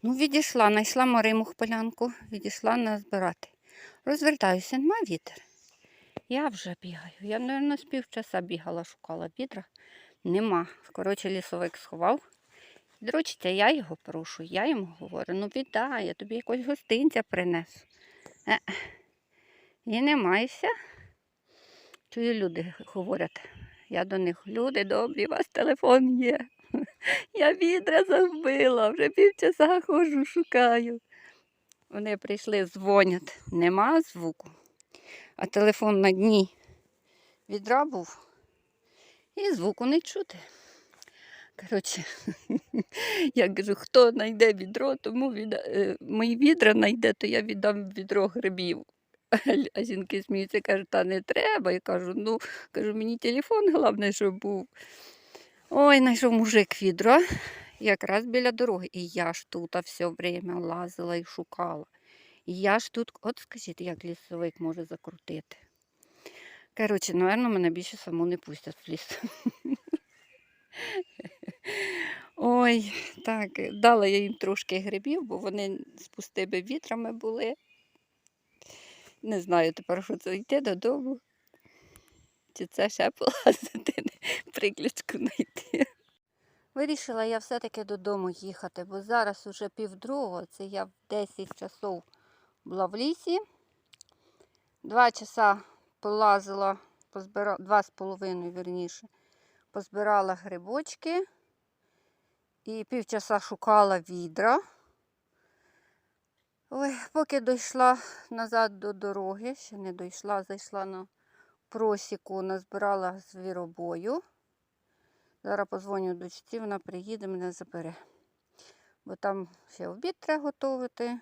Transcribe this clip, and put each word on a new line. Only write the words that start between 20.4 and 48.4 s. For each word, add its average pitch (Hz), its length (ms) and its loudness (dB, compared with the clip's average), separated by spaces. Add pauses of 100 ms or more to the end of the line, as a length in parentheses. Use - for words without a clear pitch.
все. - 220 -4 (1400)
Чую, 233 260 -2
люди 175 400 -4 (120)
говорять. 185 540 -4 (480)
Я 180 160 -2
до 190 140 -4
них: 175 280 -2
«Люди 226 380 -2
добрі, 208 420 -2
у 320 40 -6
вас - 180 -2
телефон 254 760 4
є». 247 160 2 (360)
<laughs> - 600 -4
Я 311 180 6
відра 359 520 4
загубила, 285 840 4
вже 294 180 2
півчаса 359 720 6
ходжу, 302 440 2
шукаю. 240 760 2 (920)
Вони 208 260 -4
прийшли, 202 500 -2
дзвонять, 190 760 4 (120)
нема 190 480 4
звуку. 165 500 -8 (840)
А - 100 -6
телефон 208 540 4
на 196 120 6
дні 196 360 6 (1000)
відра 214 360 2
був, 220 340 -8 (1160)
і 392 160 0
звуку 208 340 -2
не 302 140 4
чути. - 380 -10 (1160)
Коротше, 190 480 -6 (680)
<laughs> 403 600 -2
я 202 140 4
кажу: 196 260 -2
«Хто 247 360 6
знайде 220 420 4
відро, 220 440 -2
тому 254 360 -4
відда-, 214 340 -4
е, 196 340 0
мої 233 360 0
відра 285 360 6
знайде, 220 400 4
то - 140 -4
я 226 160 0
віддам 208 480 -2
відро 196 380 0
грибів». 185 560 -4 (460)